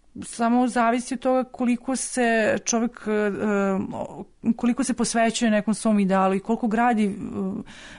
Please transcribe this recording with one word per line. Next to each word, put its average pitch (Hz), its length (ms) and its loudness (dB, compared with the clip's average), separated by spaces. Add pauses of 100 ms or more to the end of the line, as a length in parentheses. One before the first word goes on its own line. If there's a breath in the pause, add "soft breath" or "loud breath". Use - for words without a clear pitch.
(240)
samo 240 440 0
zavisi 233 460 0
od 240 60 -6
toga 262 240 2
koliko 247 520 -2
se 226 680 0
čovek, 233 360 -2
e, 214 100 -4 (840)
o-, - 300 -10 (320)
koliko 240 280 0
se 247 100 -2
posvećuje 226 580 0
nekom 208 220 2
svom 208 260 2
idealu 190 360 4
i 196 40 0
koliko 226 280 -2
gradi, 226 380 2
e, 190 60 0 (880 loud breath)